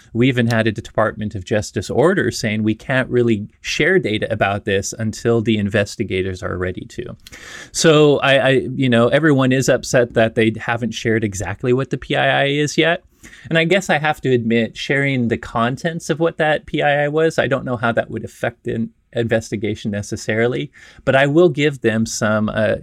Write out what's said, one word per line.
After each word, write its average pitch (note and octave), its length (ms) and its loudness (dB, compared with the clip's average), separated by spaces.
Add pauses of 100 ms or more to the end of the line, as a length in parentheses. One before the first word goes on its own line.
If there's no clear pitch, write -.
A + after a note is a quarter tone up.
(140)
we A#2+ 160 2
even B2 180 2
had A2+ 180 0
a A2 60 2
Department G#2+ 640 -4
of F#2 80 -10
Justice G#2+ 460 -4
order D3 420 2
saying G#2+ 320 -4
we A2 100 2
can't C3 360 -4
really A#2 400 0 (100)
share F3 400 0
data G#2+ 320 -2
about G#2 320 -2
this G2 340 -2
until A#2 440 0
the G#2+ 160 2
investigators G2 840 -2
are F#2+ 160 -6
ready F#2 280 -6
to. - 320 -12 (560)
So D3+ 460 4
I, C3+ 160 4
I, C3 140 4 (260)
you C3 120 0
know, A#2 220 4
everyone C3+ 420 4
is C3 160 2
upset B2 460 2
that A2+ 220 2
they A2 220 2
haven't A#2 340 -4
shared A2+ 340 -2
exactly G2 480 -4
what C3+ 160 -2
the C#3 80 -4
P - 180 -6
I C3+ 280 2
I - 20 2
is C#3+ 320 -2
yet. E3 260 0 (460)
And E3 80 2
I E3 60 4
guess F#3 260 0
I D#3 100 2
have D3+ 220 -2
to C3+ 80 -2
admit, A#2 460 2
sharing C#3 540 -2
the A2 80 0
contents C3+ 720 -4
of D3+ 100 -4
what E3 200 0
that D3+ 260 0
P D3 160 -4
I D3 240 2
I - 20 0
was, D#3 320 0
I A#2+ 80 0
don't B2+ 160 -2
know B2+ 140 -4
how A#2 160 0
that - 160 -2
would A2 160 -8
affect - 420 -8
an A2+ 260 -4 (200)
investigation A2 800 -2
necessarily, A#2 800 -4 (320)
but C3 100 2
I C#3 120 4
will E3 200 6
give D3 320 0
them A2+ 260 2
some, G#2+ 440 0
uh, G#2 340 0